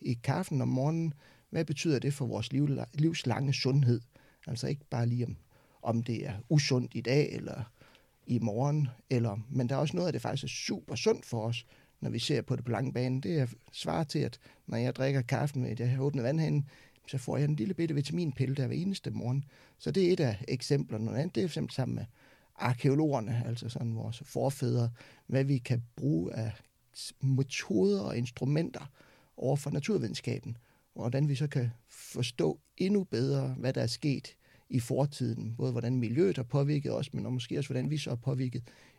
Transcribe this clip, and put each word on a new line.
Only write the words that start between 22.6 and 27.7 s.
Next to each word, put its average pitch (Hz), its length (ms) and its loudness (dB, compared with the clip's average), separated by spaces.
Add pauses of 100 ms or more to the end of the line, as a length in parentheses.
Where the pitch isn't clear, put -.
altså 117 220 -4
sådan 117 280 -4
vores 110 300 -6
forfædre, 123 640 0 (360)
hvad 135 180 2
vi 135 140 2
kan 120 240 0 (140)
bruge 160 380 0
af 113 180 -4 (420)
s-, - 260 -12
metoder 185 800 2